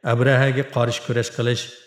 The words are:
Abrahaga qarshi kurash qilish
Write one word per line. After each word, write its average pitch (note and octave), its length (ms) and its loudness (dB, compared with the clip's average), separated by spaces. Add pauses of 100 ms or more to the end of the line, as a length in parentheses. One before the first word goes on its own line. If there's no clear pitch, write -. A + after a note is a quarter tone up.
Abrahaga C3 600 2
qarshi A#2+ 380 -2
kurash A#2+ 280 -2
qilish A#2+ 340 -2 (220)